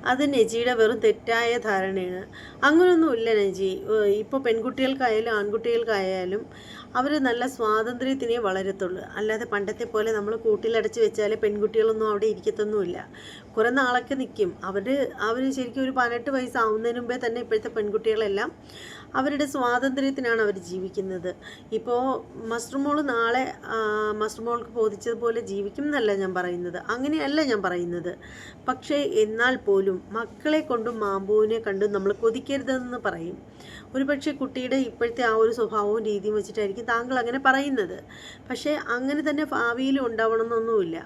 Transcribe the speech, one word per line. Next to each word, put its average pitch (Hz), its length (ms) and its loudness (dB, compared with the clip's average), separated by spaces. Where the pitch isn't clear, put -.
അത് 262 120 2
നജിയുടെ 233 460 4
വെറും 220 240 4
തെറ്റായ 233 480 2
ധാരണയാണ്. 190 520 -2
അങ്ങനെയൊന്നുമില്ല 311 640 6
നജി. 190 320 0
ഏഹ്, 208 180 4
ഇപ്പോൾ 262 240 -2
പെൺകുട്ടികൾക്കായാലും 240 920 0
ആൺകുട്ടികൾക്കായാലും 208 1040 0
അവർ 277 140 2
നല്ല 247 160 2
സ്വാതന്ത്ര്യത്തിനേ 240 840 0
വളരത്തുള്ളൂ. 190 560 -2
അല്ലാതെ 220 340 -2
പണ്ടത്തെ 208 400 -2
പോലെ 220 240 2
നമ്മൾ 208 160 -2
കൂട്ടിലടച്ച് 220 600 2
വെച്ചാൽ 214 380 2
പെൺകുട്ടികളൊന്നും 220 720 2
അവിടെ 208 220 2
ഇരിക്കത്തൊന്നുമില്ല. 208 640 -2
കുറേ 220 140 4
നാളൊക്കെ 247 420 2
നിൽക്കും. 202 280 0
അവർ, 196 180 -2
അവർ 240 140 0
ശരിക്കും 262 280 -4
ഒരു 262 120 -2
പതിനെട്ട് 240 380 0
വയസ്സാവുന്നതിന് 233 680 0
മുമ്പേ 240 240 -4
തന്നെ 233 180 -2
ഇപ്പോഴത്തെ 214 320 -2
പെൺകുട്ടികളെല്ലാം 214 760 0
അവരുടെ 285 320 2
സ്വാതന്ത്ര്യത്തിനാണ് 254 920 2
അവർ 202 100 0
ജീവിക്കുന്നത്. 185 600 -4
ഇപ്പോൾ 240 240 0
മസ്റ്റർ 233 340 -4
മോള് 294 180 2
നാളെ, 233 320 2
ആ, 226 40 0
മസ്റ്റർ 214 280 -4
മോൾക്ക് 233 320 -4
ബോധിച്ചതുപോലെ 226 600 0
ജീവിക്കും 202 360 -4
എന്നല്ല 247 220 2
ഞാൻ 190 160 -2
പറയുന്നത്, 175 400 -4
അങ്ങനെയല്ല 294 560 0
ഞാൻ 208 160 0
പറയുന്നത്. 175 460 -2
പക്ഷേ 262 300 -2
എന്നാൽ 233 320 2
പോലും 196 280 4
മക്കളെ 302 420 0
കൊണ്ടും 233 340 -2
മാമ്പൂവിനെ 208 540 2
കണ്ടും 202 280 0
നമ്മൾ 190 140 2
കൊതിക്കരുതെന്ന് 247 840 -2
പറയും. 170 320 -6
ഒരുപക്ഷെ 277 460 0
കുട്ടിയുടെ 254 360 -2
ഇപ്പോഴത്തെ 233 420 -2
ആ - 20 4
ഒരു 226 160 6
സ്വഭാവവും 214 500 0
രീതിയും 208 300 -2
വെച്ചിട്ടായിരിക്കും 208 520 -4
താങ്കൾ 240 320 0
അങ്ങനെ 240 240 -2
പറയുന്നത്. 262 500 2
പക്ഷേ 240 240 -2
അങ്ങനെ 277 320 -2
തന്നെ 294 160 0
ഭാവിയിൽ 254 420 2
ഉണ്ടാവണമെന്നൊന്നുമില്ല. 226 960 2